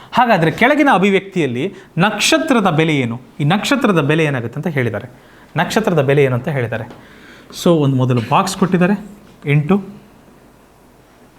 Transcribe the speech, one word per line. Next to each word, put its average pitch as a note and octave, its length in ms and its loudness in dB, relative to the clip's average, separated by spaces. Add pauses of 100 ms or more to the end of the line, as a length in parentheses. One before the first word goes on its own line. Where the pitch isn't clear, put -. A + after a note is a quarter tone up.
(120)
ಹಾಗಾದರೆ G#3 400 2
ಕೆಳಗಿನ C#4+ 420 2
ಅಭಿವ್ಯಕ್ತಿಯಲ್ಲಿ F#3 800 -2 (240)
ನಕ್ಷತ್ರದ A3 720 0
ಬೆಲೆ D#3+ 260 0
ಏನು? A#2+ 240 -2 (200)
ಈ D3+ 40 -2
ನಕ್ಷತ್ರದ G3+ 580 0
ಬೆಲೆ D#3 240 2
ಏನಾಗುತ್ತೆ B2+ 340 -4
ಅಂತ D3 80 -8
ಹೇಳಿದ್ದಾರೆ. A#2 400 -4 (500)
ನಕ್ಷತ್ರದ F#3 440 0
ಬೆಲೆ C#3 220 2
ಏನು B2+ 120 0
ಅಂತ A#2+ 120 -6
ಹೇಳಿದ್ದಾರೆ. A#2 420 -6 (760)
So F3+ 60 4
ಒಂದು C#3+ 260 2
ಮೊದಲು B2+ 260 2 (100)
ಬಾಕ್ಸ್ F#3 260 0
ಕೊಟ್ಟಿದ್ದಾರೆ, F3+ 480 0 (400)
ಎಂಟು, D3+ 380 0 (1600)